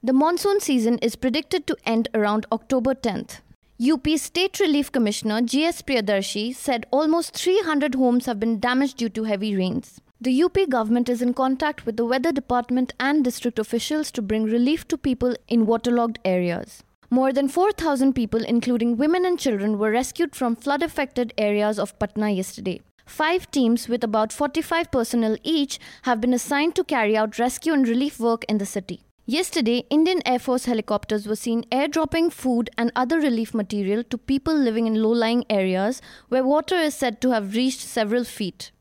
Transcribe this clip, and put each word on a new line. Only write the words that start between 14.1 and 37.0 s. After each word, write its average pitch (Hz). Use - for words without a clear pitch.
to 247
bring 220
relief 240
to 320
people 247
in 233
waterlogged 233
areas. 180
More 262
than 277
four 381
thousand 277
people, 226
including 233
women 320
and 359
children, 214
were 214
rescued 254
from 233
flood-affected 285
areas 208
of -
Patna 214
yesterday. 190
Five 330
teams 240
with 240
about 214
forty-five 320
personnel 233
each 294
have 240
been 247
assigned 285
to 359
carry 220
out 214
rescue 254
and 269
relief 254
work 226
in 214
the 196
city. 190
Yesterday, 247
Indian 320
Air 247
Force 254
helicopters 214
were 214
seen 226
airdropping 311
food 240
and 233
other 254
relief 233
material 208
to 247
people 277
living 233
in 220
low-lying 233
areas 190
where 254
water 302
is 311
said 240